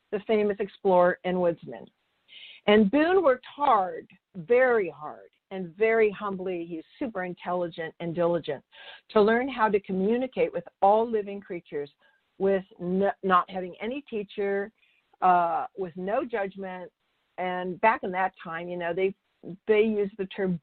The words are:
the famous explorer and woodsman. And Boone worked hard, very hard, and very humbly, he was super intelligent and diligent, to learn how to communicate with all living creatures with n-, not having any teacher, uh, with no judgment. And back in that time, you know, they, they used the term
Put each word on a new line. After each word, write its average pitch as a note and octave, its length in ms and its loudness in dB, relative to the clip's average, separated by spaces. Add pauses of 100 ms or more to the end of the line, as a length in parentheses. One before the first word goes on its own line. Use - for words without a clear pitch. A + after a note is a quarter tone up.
(120)
the G#3 160 -4
famous G#3 320 2
explorer F3+ 640 2
and F3+ 160 0
woodsman. D#3+ 460 -4 (800)
And G#3 240 6
Boone E4 320 4
worked B3+ 220 2
hard, G3+ 640 0 (300)
very A#3 520 2
hard, C#3 400 -16 (200)
and F3+ 260 -8
very A3 360 4
humbly, F#3 540 -6
he E3+ 120 -10
was D#3+ 80 -12 (140)
super A3 240 -6
intelligent F3 800 -6
and E3+ 140 -6
diligent, E3+ 480 -2 (460)
to A3 120 4
learn A#3 280 2
how A3+ 180 0
to G#3 120 2
communicate G3 720 -2
with F3 100 -6 (180)
all G#3+ 280 4
living G3+ 320 -4
creatures E3 480 -10 (480)
with F#3+ 260 2 (160)
n-, F#3+ 320 0 (120)
not F#3 260 2
having F#3 320 -10
any B3+ 280 -6
teacher, G3+ 600 -4 (500)
uh, F3 440 2 (100)
with F#3 200 -8
no G3 280 -4
judgment. F#3+ 680 -8 (480)
And F3+ 420 -4
back A3+ 220 4
in G#3 80 -6
that F#3+ 220 -2 (100)
time, E3+ 260 -10
you F3 80 -8
know, F3 160 -4
they, F#3+ 200 0 (540)
they G#3+ 140 4
used G#3 380 0
the F#3+ 80 -4
term F#3+ 360 -2